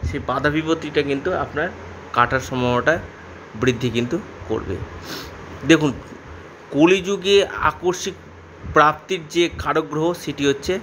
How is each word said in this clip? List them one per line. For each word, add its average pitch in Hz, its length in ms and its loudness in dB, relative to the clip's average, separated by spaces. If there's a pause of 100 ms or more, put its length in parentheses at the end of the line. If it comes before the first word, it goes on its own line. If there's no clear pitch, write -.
সেই 143 200 -4
বাধা 135 240 0
বিপত্তিটা 156 520 0
কিন্তু 139 260 -2 (160)
আপনার 151 240 -4 (440)
কাটার 123 360 4
সম্ভাবনাটা 123 460 2 (680)
বৃদ্ধি 123 300 2
কিন্তু 120 260 0 (300)
করবে। 98 300 -2 (920)
দেখুন, 151 220 6 (800)
কলিযুগে 185 680 4 (260)
আকস্মিক - 540 -2 (560)
প্রাপ্তির 156 580 4
যে 170 140 4 (140)
কারক 151 300 0
গ্রহ 151 260 -2
সেটি 147 320 -4
হচ্ছে 139 260 0 (100)